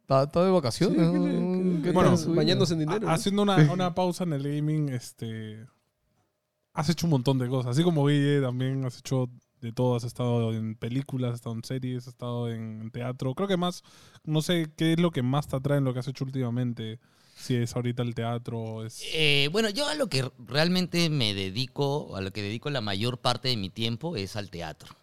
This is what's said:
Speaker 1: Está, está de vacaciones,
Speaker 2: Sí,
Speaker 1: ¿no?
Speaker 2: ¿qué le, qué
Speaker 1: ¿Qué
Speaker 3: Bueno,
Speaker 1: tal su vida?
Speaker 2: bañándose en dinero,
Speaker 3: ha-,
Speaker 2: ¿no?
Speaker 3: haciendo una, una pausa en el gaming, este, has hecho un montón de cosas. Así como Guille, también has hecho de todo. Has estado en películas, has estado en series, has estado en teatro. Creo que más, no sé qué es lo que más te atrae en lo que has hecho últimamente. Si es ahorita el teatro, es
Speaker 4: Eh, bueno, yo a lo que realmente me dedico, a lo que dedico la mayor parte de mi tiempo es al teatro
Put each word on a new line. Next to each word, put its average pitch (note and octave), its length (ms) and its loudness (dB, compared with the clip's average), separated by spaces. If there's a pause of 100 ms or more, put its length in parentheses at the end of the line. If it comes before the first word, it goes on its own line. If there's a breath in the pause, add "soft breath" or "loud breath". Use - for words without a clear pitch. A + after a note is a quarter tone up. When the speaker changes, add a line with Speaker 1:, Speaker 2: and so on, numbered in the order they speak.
Speaker 1:
Está, C3+ 220 4
está E3+ 200 2
de F#3+ 80 4
vacaciones, E3 460 2
Speaker 2:
Sí, E3 80 6
Speaker 1:
¿no? E3+ 80 4
Speaker 2:
¿qué - 60 2
le, F#3 580 2
qué D3 60 -2
Speaker 1:
¿Qué F3+ 100 0
Speaker 3:
Bueno, F#3 160 6
Speaker 1:
tal F3 100 6
su D#3 120 -2
vida? E3 100 2
Speaker 2:
bañándose F3 320 4
en D#3+ 60 0
dinero, D#3 180 0 (100)
Speaker 3:
ha-, - 20 0
Speaker 2:
¿no? E3 60 4
Speaker 3:
haciendo G3 260 0
una, G3+ 140 4 (160)
una F3+ 240 0
pausa F3+ 300 0
en E3 80 -2
el C#3 100 -4
gaming, D3 460 0
este, A2 760 -10 (1080)
has D#3 160 0
hecho E3 180 0
un E3 40 4
montón C3 280 4
de B2 80 0
cosas. B2+ 240 0
Así D3+ 120 2
como D#3 220 4
Guille, C#3+ 360 4
también C3 440 -2
has B2 120 -6
hecho B2+ 320 -2 (320)
de A#2 100 -8
todo. B2 240 2
Has A#2+ 80 -4
estado A#2+ 500 -2
en A2 220 -4
películas, B2+ 560 -4
has A#2 40 -4
estado A#2 200 -8
en A2+ 80 -8
series, B2+ 400 -6
has B2+ 60 -16
estado A#2+ 420 -6
en A2 400 -8
teatro. B2+ 420 -4
Creo G3 140 -2
que F#3+ 100 0
más, F3 240 -2 (440 loud breath)
no D#3 160 2
sé E3 340 0
qué D#3+ 180 2
es E3 60 2
lo F3 120 4
que C#3 100 -2
más C3+ 260 0
te - 80 -4
atrae C#3 220 0
en C#3 80 2
lo B2+ 80 0
que B2+ 60 -4
has B2 100 -6
hecho C3+ 160 -6
últimamente. A#2+ 720 -4 (360 soft breath)
Si - 200 -2
es A#2+ 200 0
ahorita B2 280 -2
el A#2+ 100 -4
teatro, A#2 720 -6
es - 160 -12 (120)
Speaker 4:
Eh, D3 400 4
bueno, G#3+ 160 2
yo C#4 180 -2
a D4+ 80 -4
lo C#4 120 0
que C3 220 -2 (160)
realmente E3+ 640 2
me A#2 240 2
dedico, B2+ 840 -2
a G2 60 -4
lo F#2+ 100 -4
que G#2 100 -8
dedico A2 280 -6
la C3+ 120 -4
mayor G#2+ 380 -2
parte B2 280 0
de B2 100 0
mi F#2+ 120 -4
tiempo A#2 480 -6
es G2 180 -6
al G2+ 140 -8
teatro E2 540 -12